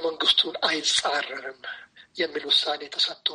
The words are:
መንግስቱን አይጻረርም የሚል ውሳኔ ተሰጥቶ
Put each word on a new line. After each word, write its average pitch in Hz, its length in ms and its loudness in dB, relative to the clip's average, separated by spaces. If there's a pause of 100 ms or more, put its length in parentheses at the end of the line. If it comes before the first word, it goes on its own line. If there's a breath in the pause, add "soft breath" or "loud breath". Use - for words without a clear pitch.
መንግስቱን - 600 2
አይጻረርም 143 960 0 (560 loud breath)
የሚል 151 300 -2
ውሳኔ 147 420 2
ተሰጥቶ - 460 -2